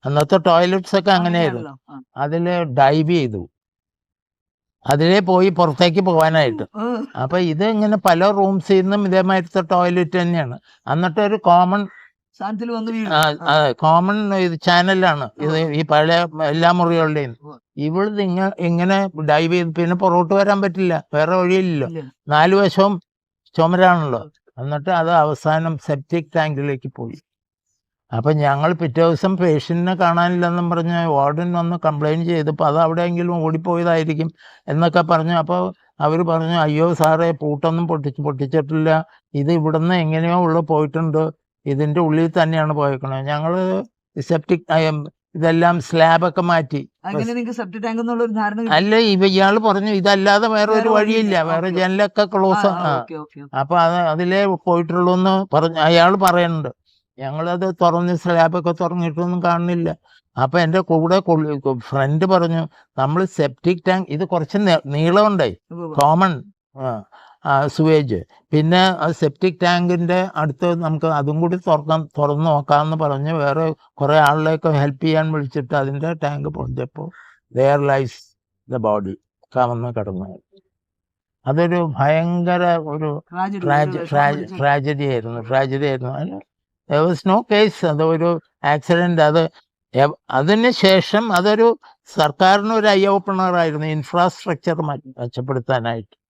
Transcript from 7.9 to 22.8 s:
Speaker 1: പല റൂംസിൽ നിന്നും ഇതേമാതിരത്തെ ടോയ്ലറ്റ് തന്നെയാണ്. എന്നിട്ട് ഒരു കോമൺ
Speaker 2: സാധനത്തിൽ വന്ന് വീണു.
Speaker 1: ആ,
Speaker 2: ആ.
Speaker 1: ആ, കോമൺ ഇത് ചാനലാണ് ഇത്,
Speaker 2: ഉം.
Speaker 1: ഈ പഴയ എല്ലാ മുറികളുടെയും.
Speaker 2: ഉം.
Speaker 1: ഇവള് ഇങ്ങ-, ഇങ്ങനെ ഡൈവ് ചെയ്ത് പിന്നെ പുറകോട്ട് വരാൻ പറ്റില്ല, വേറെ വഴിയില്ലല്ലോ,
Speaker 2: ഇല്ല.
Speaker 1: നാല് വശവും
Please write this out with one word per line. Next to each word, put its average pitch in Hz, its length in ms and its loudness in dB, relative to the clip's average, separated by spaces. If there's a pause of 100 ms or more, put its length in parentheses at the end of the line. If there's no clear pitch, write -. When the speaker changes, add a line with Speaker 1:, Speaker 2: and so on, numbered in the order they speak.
Speaker 1:
പല 180 340 2
റൂംസിൽ 196 520 2
നിന്നും 202 240 0
ഇതേമാതിരത്തെ 185 540 0
ടോയ്ലറ്റ് 180 600 0
തന്നെയാണ്. 165 360 -2 (340)
എന്നിട്ട് 165 280 -2
ഒരു 208 160 0
കോമൺ 180 520 2 (520)
Speaker 2:
സാധനത്തിൽ 220 300 -8
വന്ന് 226 220 -6
വീണു. 220 180 -6
Speaker 1:
ആ, 156 200 2
Speaker 2:
ആ. 147 120 -6
Speaker 1:
ആ, 147 300 2
കോമൺ 196 640 2
ഇത് 180 260 -2
ചാനലാണ് 175 760 2
ഇത്, 156 240 -2
Speaker 2:
ഉം. 151 120 -2
Speaker 1:
ഈ 156 80 0
പഴയ 156 640 0
എല്ലാ 165 280 2
മുറികളുടെയും. 160 680 0
Speaker 2:
ഉം. 147 180 -20 (160)
Speaker 1:
ഇവള് 190 440 -2
ഇങ്ങ-, 190 380 -2
ഇങ്ങനെ 175 640 0
ഡൈവ് 156 320 2
ചെയ്ത് 170 220 -2
പിന്നെ 170 220 0
പുറകോട്ട് 175 380 2
വരാൻ 196 280 2
പറ്റില്ല, 180 420 -2 (100)
വേറെ 156 220 2
വഴിയില്ലല്ലോ, 180 520 0
Speaker 2:
ഇല്ല. 156 240 -12 (160)
Speaker 1:
നാല് 156 260 4
വശവും 196 460 2 (560)